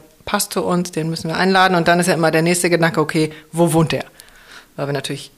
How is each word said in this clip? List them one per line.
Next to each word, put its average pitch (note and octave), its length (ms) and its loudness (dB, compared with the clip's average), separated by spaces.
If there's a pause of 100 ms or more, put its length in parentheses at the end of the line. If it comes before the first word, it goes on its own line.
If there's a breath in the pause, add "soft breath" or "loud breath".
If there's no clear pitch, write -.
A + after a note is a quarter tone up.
(260)
passt - 260 -4
zu F#3 140 -4
uns, F3+ 260 -2
den D#3+ 180 -6
müssen E3 200 -6
wir - 80 -6
einladen.“ F#3 400 4
Und E3 100 2
dann F3 140 4
ist F3+ 60 0
ja F3+ 60 2
immer D#3+ 180 2
der D#3+ 100 2
nächste F3 280 0
Gedanke, E3 300 2
„Okay, D#3 320 0 (220 loud breath)
wo E3 180 2
wohnt D#3+ 220 2
der?“ B2+ 100 -4 (720 loud breath)
Weil C#3+ 120 -6
wir C#3+ 60 -4
natürlich - 440 -8